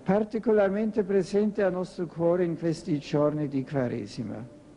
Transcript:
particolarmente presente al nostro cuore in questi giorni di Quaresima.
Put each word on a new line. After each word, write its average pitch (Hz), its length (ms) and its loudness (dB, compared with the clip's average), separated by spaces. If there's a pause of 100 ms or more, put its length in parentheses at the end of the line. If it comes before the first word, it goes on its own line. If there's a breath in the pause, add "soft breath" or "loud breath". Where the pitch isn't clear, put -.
particolarmente 214 1000 2
presente 196 600 2
al 185 80 4
nostro 180 340 -4
cuore 170 380 2
in 165 140 0
questi 160 420 -2
giorni 147 480 0
di 135 160 -2
Quaresima. 120 800 -4 (320)